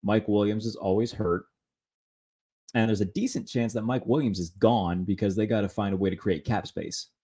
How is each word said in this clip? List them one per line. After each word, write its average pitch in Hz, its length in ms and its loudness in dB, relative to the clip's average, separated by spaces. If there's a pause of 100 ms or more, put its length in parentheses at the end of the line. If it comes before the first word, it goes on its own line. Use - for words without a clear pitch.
Mike 107 240 2
Williams 104 380 0
is 110 100 -6
always 104 360 0
hurt. 90 360 -2 (1300)
And 113 120 4
there's 107 140 2
a 101 40 2
decent 113 420 -4
chance 117 260 -2
that 117 80 -2
Mike 120 240 -2
Williams 120 340 2
is 87 120 -4
gone 92 520 2
because 98 320 0
they 107 120 0
gotta 104 200 0
find 98 260 -2
a 95 40 -2
way 95 120 2
to 92 60 -4
create 85 300 -2
cap 107 220 -2
space. - 400 -8 (160)